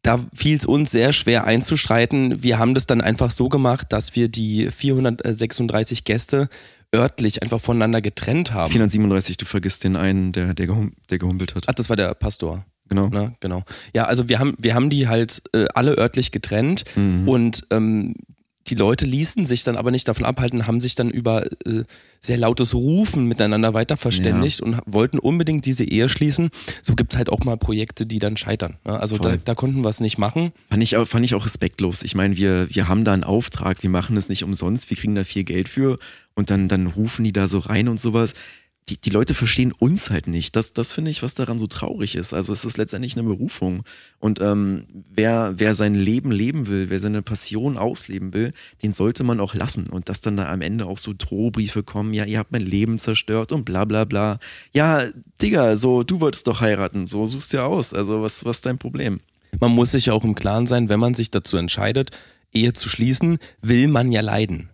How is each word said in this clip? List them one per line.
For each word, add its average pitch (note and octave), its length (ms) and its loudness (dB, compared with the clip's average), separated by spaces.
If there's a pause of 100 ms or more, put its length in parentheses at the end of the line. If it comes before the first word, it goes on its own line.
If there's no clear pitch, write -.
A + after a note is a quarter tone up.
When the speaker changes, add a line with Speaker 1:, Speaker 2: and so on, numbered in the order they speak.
Speaker 1:
da A#2+ 220 2 (100)
fiel's D3+ 300 2
uns D3 280 2
sehr A#2+ 200 4
schwer A#2 320 2
einzuschreiten. A#2+ 960 2
Wir A#2 160 2
haben A#2+ 160 4
das C3 120 2
dann A#2 140 4
einfach A#2 320 2
so B2+ 160 0
gemacht, C3 420 2
dass - 240 -2
wir A#2+ 140 2
die A2 420 -2
vierhundertsechsunddreißig A#2 1300 0
Gäste C3+ 440 0 (460)
örtlich A#2 480 2
einfach G#2+ 180 -2
voneinander A2+ 400 2
getrennt A#2 520 -2
haben. E2+ 180 0
Speaker 2:
Vierhundertsiebenunddreißig, G2+ 680 2
du - 100 -12
vergisst F#2+ 360 -2
den F#2+ 140 2
einen, F#2+ 340 2
der, F2+ 240 0
der F2 140 -2
gehum-, G#2 240 0 (180)
der F#2 80 -2
gehumpelt F#2 380 -2
hat. E2+ 100 -6
Speaker 1:
Ach, C3 80 0
das A#2 140 -2
war A2+ 80 2
der F#2+ 180 0
Pastor. F#2+ 500 -4 (240)
Speaker 2:
Genau. G2 200 2
Speaker 1:
Ne? G#2+ 320 -2
Genau. F#2 240 -6 (300)
Ja, A2+ 100 4
also A#2+ 240 2
wir A2+ 100 4
haben, C3+ 220 0
wir A2+ 140 2
haben C3 160 2
die C3+ 180 2
halt, A2+ 340 0 (100)
äh, G#2+ 220 4
alle C#3+ 240 2
örtlich A#2+ 320 0
getrennt C3+ 540 -2 (100)
Speaker 2:
Mhm. F#2+ 340 2
Speaker 1:
und, A#2 420 2
ähm, A2 440 0 (540)
die C3 60 -2
Leute A2 320 2
ließen D#3 380 0
sich B2 180 0
dann A#2 140 -2
aber B2 160 0
nicht B2+ 160 0
davon - 160 -2
abhalten, B2 420 0
haben A#2 140 0
sich B2+ 160 -2
dann A#2+ 120 0
über, A#2 380 0 (200)
äh, A2+ 180 -2 (360)
sehr B2 160 -2
lautes A#2+ 380 2
Rufen D3 520 2
miteinander A2 480 2
weiter A#2 220 0
verständigt F2+ 640 0
Speaker 2:
Ja. - 80 -6
Speaker 1:
und A#2 120 0
ha-, - 80 -4
wollten A2 340 2
unbedingt D#3 460 0
diese B2+ 180 0
Ehe A#2 240 2
schließen. D3+ 420 2 (320)
So - 140 2
gibt's - 200 0
halt A#2+ 120 0
auch - 160 0
mal A#2 120 0
Projekte, A2 500 -2
die A2 120 -4
dann G#2 180 0
scheitern, G#2+ 480 -6
ne? G#2+ 140 -4
Also G#2+ 200 -2
da, - 100 0
Speaker 2:
Voll. F2 160 2
Speaker 1:
da A#2 100 -2
konnten C3 300 -2
wir's G#2+ 160 0
nicht A2 180 -2
machen. E3 320 0 (180)
Speaker 2:
Fand G#2+ 140 2
ich A2 140 2
auch, A#2 100 2
fand A#2 180 2
ich A#2 120 0
auch G#2 80 -2
respektlos. F#2 580 -2
Ich - 140 -4
meine, F#2+ 200 2
wir, F#2 380 2
wir F#2 140 0
haben G#2 160 4
da G#2 80 4
einen F#2+ 100 2
Auftrag, G2 640 -2
wir F#2 60 2
machen F2+ 260 0
es G2 120 -2
nicht F#2+ 140 -4
umsonst, F#2+ 480 -4
wir G2+ 60 -2
kriegen G#2 180 -2
da G2 80 0
viel F#2 220 -4
Geld F2+ 240 -2
für C3+ 280 0 (380)
und G2+ 160 -2
dann, G2 160 2
dann F#2 220 2
rufen G#2+ 360 -2
die G#2+ 80 0
da G2 140 0
so F#2 140 0
rein G#2+ 260 -2
und A2+ 140 -2
sowas. A2+ 340 0 (540)
Die, - 120 -8
die - 100 -2
Leute G#2+ 240 2
verstehen B2 380 0
uns D#3+ 380 0
halt E2 180 -2
nicht. E2+ 260 -4
Das, A2+ 180 0
das A#2 200 -4
finde D#3 180 -4
ich, D3+ 100 -6
was B2 140 -6
daran A#2 240 -4
so A2 80 -4
traurig - 480 -6
ist. F2 180 -6
Also F#2 200 -4
es - 120 -4
ist A2+ 120 -4
letztendlich A2+ 400 -4
eine A#2 100 -2
Berufung. F#2+ 560 -4 (380)
Und, G#2+ 200 0
ähm, G2+ 460 0 (260)
wer, A2 440 2
wer G#2+ 180 4
sein G#2 220 2
Leben A#2 340 0
leben A#2 380 0
will, F#2+ 200 -2
wer F#2 120 -2
seine G#2 220 -2
Passion A2+ 560 -4
ausleben F#2+ 540 -4
will, A2+ 200 -2 (320)
den G#2 80 0
sollte G#2+ 320 0
man A#2 160 0
auch G2 140 -2
lassen. - 340 -4
Und F2+ 200 -8
dass G2+ 120 -6
dann G#2 160 -2
da F2 160 -2
am F#2 80 -4
Ende G2+ 260 -4
auch F#2+ 120 -8
so G#2+ 200 -8
Drohbriefe G#2+ 640 -2
kommen, G#2+ 320 -4
„Ja, G#2 120 -2
ihr G#2+ 120 -2
habt G#2 140 -6
mein A#2 120 -2
Leben A2 360 0
zerstört“ A2 500 -2
und D3 140 -2
bla F#2+ 220 -2
bla G#2+ 180 0
bla. G#2 340 0 (340)
Ja, D3+ 300 4 (400)
Digga, C#3+ 340 4
so, B2 280 4
du F#3 160 -2
wolltest D3+ 260 0
doch A2+ 140 0
heiraten, G2 480 0
so, G#2 180 -2
such's C3 220 -6
dir C3 160 -2
aus. - 280 -2
Also G#2 300 -2
was, - 220 -4
was A#2 140 -2
ist - 80 -6
dein B2+ 120 -4
Problem? C3 400 -4 (400)
Speaker 1:
Man A#2 140 4
muss A#2+ 180 4
sich B2+ 160 2
ja A#2+ 60 2
auch A2 100 2
im G#2+ 140 0
Klaren A2 320 0
sein, A#2+ 200 2
wenn G#2 120 2
man A#2+ 140 2
sich - 180 -4
dazu - 240 -2
entscheidet, G#2 560 -2 (400)
Ehe A#2 200 2
zu - 160 -4
schließen, C3 500 0 (240)
will A#2+ 260 4
man B2 240 4
ja G#2+ 80 2
leiden. G#2 540 -2